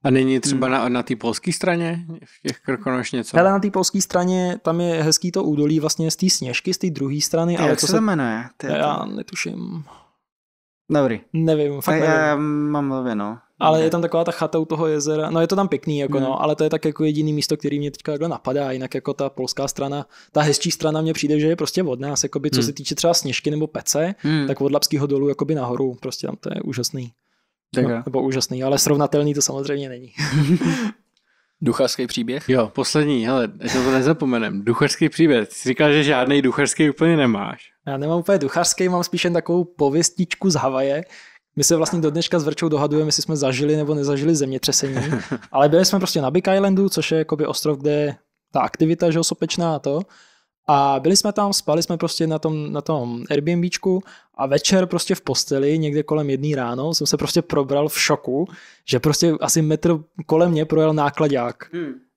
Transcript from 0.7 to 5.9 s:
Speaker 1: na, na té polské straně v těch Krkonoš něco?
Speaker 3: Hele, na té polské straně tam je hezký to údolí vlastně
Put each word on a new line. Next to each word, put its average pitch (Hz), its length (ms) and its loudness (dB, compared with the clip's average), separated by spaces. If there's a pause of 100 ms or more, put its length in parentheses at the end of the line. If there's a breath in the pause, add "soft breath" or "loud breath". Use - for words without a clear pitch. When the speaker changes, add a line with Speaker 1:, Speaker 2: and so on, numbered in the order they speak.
Speaker 1:
na, 127 160 0
na 123 140 0
té 123 120 -4
polské 117 380 -4
straně 170 520 -2 (200)
v - 220 -20
těch - 120 -6
Krkonoš 127 520 -4
něco? 123 260 -2
Speaker 3:
Hele, 185 140 6
na 196 80 2
té 196 120 0
polské 190 300 0
straně 180 600 0
tam 170 200 0
je 165 220 0
hezký 160 280 0
to 190 120 -2
údolí 151 360 2
vlastně 156 320 -2